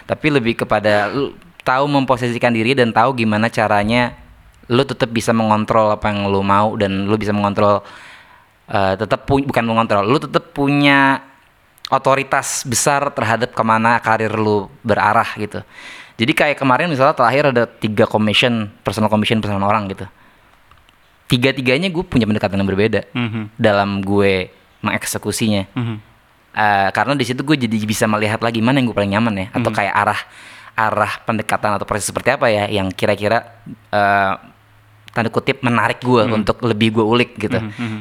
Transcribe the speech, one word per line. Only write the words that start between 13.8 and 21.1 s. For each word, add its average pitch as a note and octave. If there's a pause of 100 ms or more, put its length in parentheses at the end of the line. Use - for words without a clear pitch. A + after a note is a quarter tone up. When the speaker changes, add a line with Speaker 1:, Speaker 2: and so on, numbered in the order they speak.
Speaker 1:
karir A2
lu G#2+ (160)
berarah G#2+
gitu. G2+ (540)
Jadi A#2
kayak D3+
kemarin C3+
misalnya C#3+
terakhir C3
ada A#2
tiga A2
commission, G#2+ (100)
personal G#2+
commission G#2+
pesanan G#2
orang G#2
gitu. F#2+ (1200)